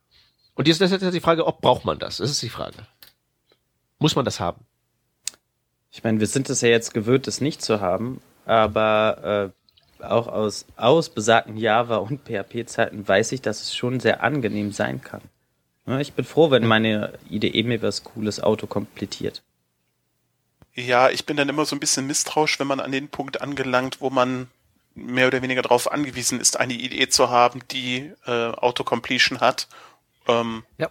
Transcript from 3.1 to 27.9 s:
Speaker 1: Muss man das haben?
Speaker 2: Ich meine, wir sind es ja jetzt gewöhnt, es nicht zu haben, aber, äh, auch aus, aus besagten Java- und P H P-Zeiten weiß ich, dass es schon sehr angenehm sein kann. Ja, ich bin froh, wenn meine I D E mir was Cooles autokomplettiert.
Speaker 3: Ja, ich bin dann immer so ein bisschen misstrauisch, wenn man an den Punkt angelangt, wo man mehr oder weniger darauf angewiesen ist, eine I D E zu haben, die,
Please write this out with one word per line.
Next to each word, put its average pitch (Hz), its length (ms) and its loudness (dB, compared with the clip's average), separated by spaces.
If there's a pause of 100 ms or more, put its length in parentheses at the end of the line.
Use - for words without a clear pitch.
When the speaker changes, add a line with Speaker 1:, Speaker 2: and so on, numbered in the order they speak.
Speaker 1:
Muss 151 180 2
man 143 80 2
das 107 160 -4
haben? 87 240 -4 (1300)
Speaker 2:
Ich - 120 -20
meine, 110 160 0
wir 107 80 2
sind 135 220 -2
es 131 100 -2
ja 123 80 4
jetzt 117 260 4
gewöhnt, 120 320 0
es - 140 -6
nicht 143 220 -4
zu 107 180 0
haben, 101 400 -2 (260)
aber, 107 1080 2
äh, - 100 -20 (360)
auch 117 280 0
aus, 104 380 -4 (100)
aus 151 340 4
besagten 113 480 2
Java- 113 400 2
und 113 280 -6
P 117 120 -6
H 98 60 -6
P-Zeiten 110 640 -6
weiß 101 240 4
ich, 131 100 -6
dass - 200 -4
es - 140 -8
schon 123 240 -2
sehr - 240 2
angenehm 104 480 0
sein 127 300 -4
kann. - 200 -16 (640)
Ja, 127 140 -4
ich 143 140 -6
bin 139 120 -4
froh, 156 260 4
wenn 117 140 6
meine 110 480 2 (160)
I 104 100 -4
D 113 80 0
E 110 160 0
mir 117 180 -2
was 104 220 -4
Cooles 107 360 -6
autokomplettiert. - 1040 -4 (1300)
Speaker 3:
Ja, 123 360 4
ich - 160 -4
bin 147 120 -4
dann 143 100 2
immer 147 180 0
so 147 100 -4
ein 143 40 -4
bisschen 135 280 -2
misstrauisch, 151 520 0
wenn 139 80 -2
man 139 140 -2
an 135 100 -6
den 139 160 -4
Punkt 139 340 -8
angelangt, 131 600 -2
wo 139 80 -2
man 127 400 0 (440)
mehr 127 340 0
oder 131 140 0
weniger 127 200 -2
darauf 120 300 2
angewiesen 127 480 -4
ist, - 200 2
eine 123 140 -2
I 120 160 -6
D - 100 -8
E 131 80 2
zu 127 220 4
haben, 120 320 4 (100)
die, 127 400 -4 (140)